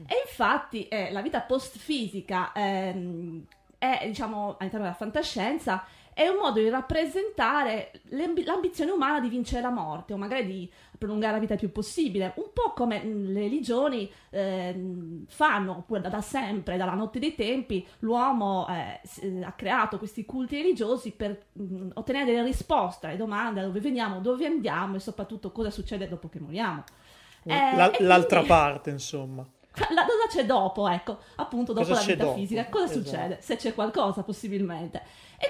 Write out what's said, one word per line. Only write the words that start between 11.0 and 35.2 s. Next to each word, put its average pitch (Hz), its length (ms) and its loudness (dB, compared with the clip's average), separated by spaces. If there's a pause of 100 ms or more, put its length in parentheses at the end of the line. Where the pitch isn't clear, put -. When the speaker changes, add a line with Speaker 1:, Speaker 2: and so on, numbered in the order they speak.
Speaker 1:
la 220 60 0
vita 214 140 0
il 202 60 0
più 196 120 -2
possibile, 208 640 -2
un 427 160 -6
po' - 220 0
come, 233 280 0
mm, 208 300 -4
le 196 80 0
religioni, 240 720 0 (200)
ehm, 180 960 -4
fanno, 202 480 2
oppure 190 240 -4
da, 180 80 -4
da 208 100 -4
sempre, 190 560 -4
dalla 185 180 0
notte 214 260 -2
dei 311 160 -2
tempi, 220 520 -2 (120)
l'uomo, 226 680 2
eh, 170 340 -6
s-, - 220 -18
eh, 185 220 -4
ha - 80 -10
creato 220 440 0
questi 214 280 -8
culti 262 320 -6
religiosi 247 540 2
per, 202 340 -6 (120)
mm, 185 360 -8
ottenere 262 320 -2
delle 240 180 4
risposte 240 640 0
alle 156 80 -4
domande: 214 460 -2
da 190 60 -2
dove 190 120 -2
veniamo, 220 400 -2
dove 254 260 0
andiamo 196 520 0
e - 20 -2
soprattutto 202 540 -8
cosa 220 180 -2
succede 196 380 -6
dopo 170 180 -8
che 180 140 -12
moriamo. 156 420 -4 (600)
Eh, 262 340 4
Speaker 2:
La, 180 140 10
Speaker 1:
e - 120 4
Speaker 2:
l'altra 180 360 8
Speaker 1:
quindi 147 80 4 (100)
Speaker 2:
parte, 143 320 4
insomma. 135 580 -8 (460)
Speaker 1:
La, 339 100 6
cosa 453 240 4
c'è 262 180 2
dopo, 202 440 2
ecco, 175 300 -2 (160)
appunto 240 360 -2
dopo 202 160 2
Speaker 2:
Cosa 220 140 4
Speaker 1:
la 196 40 2
Speaker 2:
c'è 196 80 2
Speaker 1:
vita 160 120 2
Speaker 2:
dopo? 131 100 4
Speaker 1:
fisica, 220 320 -2
cosa 381 180 2
Speaker 2:
Esatto. 240 200 -2
Speaker 1:
succede? 160 340 -4
Se - 160 -4
c'è 226 180 -2
qualcosa, 214 500 0
possibilmente. 190 800 -4 (360)